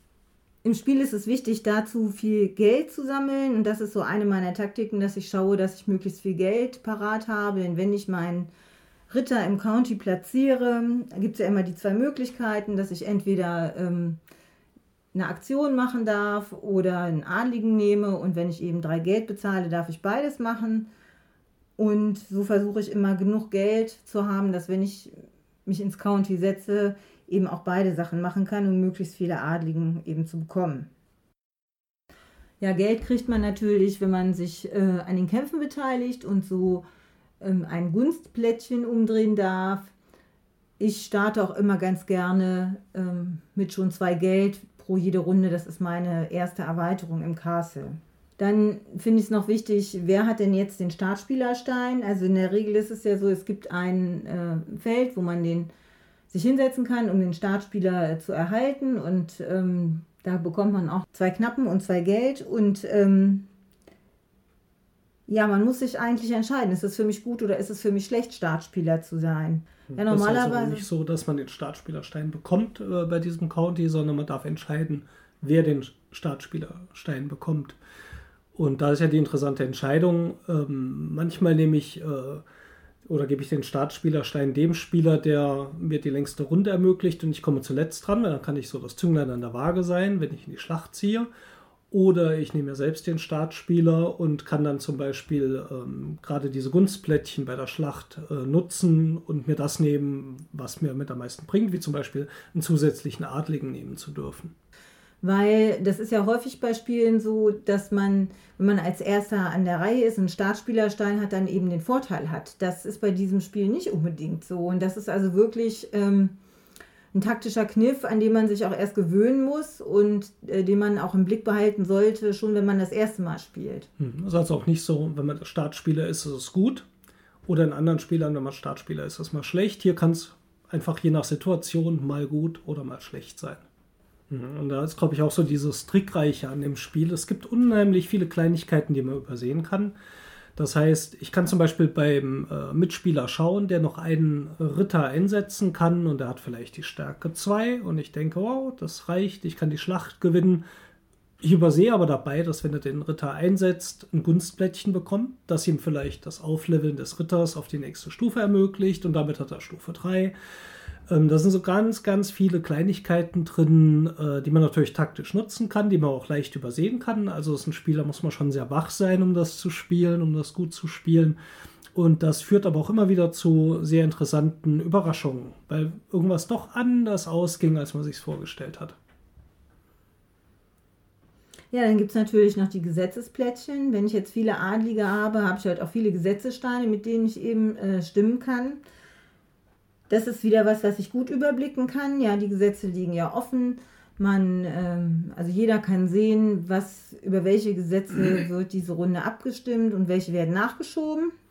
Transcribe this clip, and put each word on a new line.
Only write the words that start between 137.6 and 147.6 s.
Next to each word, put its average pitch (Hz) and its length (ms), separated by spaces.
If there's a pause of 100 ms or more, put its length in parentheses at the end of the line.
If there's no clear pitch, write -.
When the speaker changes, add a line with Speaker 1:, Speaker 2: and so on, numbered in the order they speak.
Speaker 2:
viele 185 180
Kleinigkeiten, 165 680
die 135 80
man 131 160
übersehen 131 440
kann. 196 300 (640)
Das 151 200
heißt, 156 440
ich - 120
kann 175 140
zum 185 120
Beispiel 160 300
beim, 143 640
äh, 143 220
Mitspieler 156 560
schauen, 185 400
der 175 120
noch 156 180
einen 156 500 (100)
Ritter 160 460
einsetzen 196 680
kann 170 340
und 139 140
der 123 80
hat 127 120
vielleicht 117 360
die 151 60
Stärke 147 500
zwei 226 480